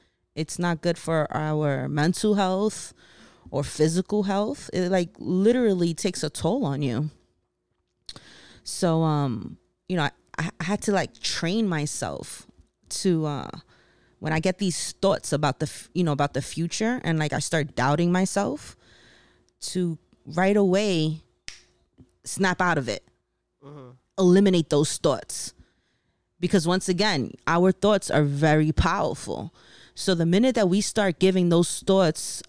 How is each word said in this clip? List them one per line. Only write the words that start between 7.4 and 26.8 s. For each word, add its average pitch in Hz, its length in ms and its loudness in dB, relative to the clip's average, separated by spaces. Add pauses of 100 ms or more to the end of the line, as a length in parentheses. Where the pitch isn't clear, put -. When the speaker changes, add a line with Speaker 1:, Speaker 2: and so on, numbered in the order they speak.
Speaker 1:
So, 165 400 0
um, 143 540 -2 (300)
you 185 100 -2
know, 156 60 0 (340)
I, 165 120 -4 (100)
I 180 40 -8
had 196 200 -4
to, 214 80 0
like, 180 280 -2
train 208 480 -2
myself 147 800 -6 (540)
to, 165 240 2
uh, 147 240 -6 (720)
when 156 140 -4
I 160 60 0
get 185 200 0
these - 420 -4
thoughts - 320 0
about 143 260 -2
the 156 60 -2
f-, - 280 -14
you 185 100 0
know, 156 80 0
about 143 220 0
the 131 80 -2
future 214 640 -4
and, 160 160 0
like, 151 140 -2
I 131 60 -2
start 143 360 -4
doubting 147 360 2
myself, 202 640 -2 (1000)
to 175 240 -2 (280)
right 190 320 2
away 185 640 2 (1000)
snap 185 380 -2
out 175 160 2
of 127 120 -4
it. 101 140 -6 (600)
Speaker 2:
Mm-hmm. 139 260 -20 (280)
Speaker 1:
Eliminate 185 520 6
those 147 280 2
thoughts. - 560 -2 (840)
Because 175 280 2
once 185 220 0